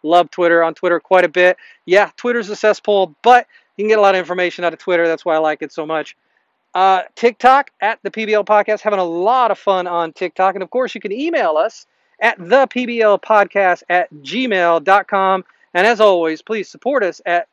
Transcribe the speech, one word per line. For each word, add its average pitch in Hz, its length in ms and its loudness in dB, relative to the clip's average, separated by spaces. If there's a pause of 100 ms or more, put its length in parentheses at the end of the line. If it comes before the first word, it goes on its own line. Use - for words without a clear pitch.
Love 170 280 2
Twitter, 170 340 0
on 165 100 -4
Twitter 175 240 -2
quite 185 260 2
a 170 40 -2
bit. 180 280 2 (280)
Yeah, 185 320 2
Twitter's 240 320 -6
a 202 80 -10
cesspool, 202 680 -2
but 240 240 4 (300)
you 202 80 -6
can 214 40 -2
get 220 100 2
a 208 40 2
lot 196 140 4
of - 20 -2
information 180 460 -6
out 165 80 -2
of 156 80 -18
Twitter. 170 260 0
That's 160 180 -4
why 160 120 0
I - 20 0
like 156 240 -2
it 151 100 -14
so 151 140 -10
much. 156 300 -8 (580)
Uh, 190 280 2 (120)
TikTok, 254 560 2 (120)
at 220 200 -4
the 196 80 -8
P 220 140 -8
B 214 80 -4
L 208 120 0
Podcast. 208 360 0
Having 208 200 -2
a 180 40 -2
lot 208 460 0
of 185 80 -2
fun 185 280 -2
on 170 280 -4
TikTok. 190 400 -2
And, 196 80 -8
of 175 80 -12
course, 247 240 -4
you 208 80 -14
can 196 100 -8
email 247 460 -2
us 202 280 -4 (320)
at 220 200 0
the 226 280 2
P 247 200 -6
B 233 160 -4
L 208 160 2
Podcast 202 720 0
at 175 240 0
gmail 170 680 -2
dot 190 220 2
com. 190 380 -2 (300)
And, 185 120 2
as 226 160 0
always, 170 400 0
please 214 260 -8
support 254 340 -4
us 170 220 -6
at 175 280 -4